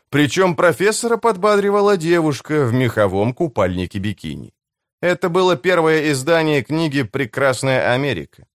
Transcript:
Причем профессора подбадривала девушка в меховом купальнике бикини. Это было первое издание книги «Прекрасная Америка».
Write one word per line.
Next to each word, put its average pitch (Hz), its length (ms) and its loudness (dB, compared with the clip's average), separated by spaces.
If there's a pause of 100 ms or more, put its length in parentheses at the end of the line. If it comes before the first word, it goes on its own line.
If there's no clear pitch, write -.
(100)
Причем 147 460 0
профессора 208 640 0
подбадривала 202 800 2
девушка 156 680 0
в 113 80 0
меховом 110 600 0
купальнике 95 680 -4
бикини. 78 520 -10 (480)
Это 175 280 0
было 180 280 2
первое 160 540 2
издание 147 540 0
книги 147 400 -2
«Прекрасная 131 920 -2
Америка». 123 500 -6 (100)